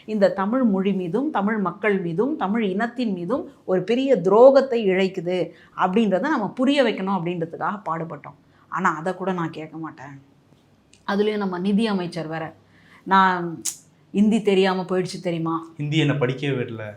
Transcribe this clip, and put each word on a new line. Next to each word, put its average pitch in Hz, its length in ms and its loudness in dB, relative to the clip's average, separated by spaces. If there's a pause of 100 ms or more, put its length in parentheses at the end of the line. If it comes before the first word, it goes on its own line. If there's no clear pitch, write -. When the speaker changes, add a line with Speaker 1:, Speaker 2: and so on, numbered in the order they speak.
Speaker 1:
இந்த 202 280 2
தமிழ் 208 300 0
மொழி 196 300 2
மீதும், 190 380 -2
தமிழ் 214 280 0
மக்கள் 196 420 -2
மீதும், 185 360 -2
தமிழ் 214 280 -2
இனத்தின் 220 480 -4
மீதும் 190 380 -4 (140)
ஒரு 185 180 0
பெரிய 254 340 2
துரோகத்தை 233 680 6
இழைக்குது 180 640 0 (260)
அப்படின்றத 190 440 2
நம்ம 254 300 -2
புரிய 269 340 2
வைக்கணும் 196 360 -2
அப்படின்றதுக்காக 170 720 -6
பாடுபட்டோம். 160 480 -10 (300)
ஆனா 170 280 -2
அதை 175 180 -4
கூட 185 180 -4
நான் 165 180 -4
கேட்க 156 260 -14
மாட்டேன். 143 560 -16 (760)
அதுலயும் 208 280 0
நம்ம 190 220 -4
நிதி 202 280 2
அமைச்சர் 175 400 -4
வேற, 160 280 -8 (480)
"நான் 180 600 2 (500)
ஹிந்தி 208 300 2
தெரியாம 190 400 2
போயிடுச்சு 180 400 -4
தெரியுமா?" 165 440 -4 (100)
Speaker 2:
"ஹிந்தி 147 220 -2
என்ன 147 140 4
படிக்கவே 135 400 -2
விடல." 117 300 -4 (140)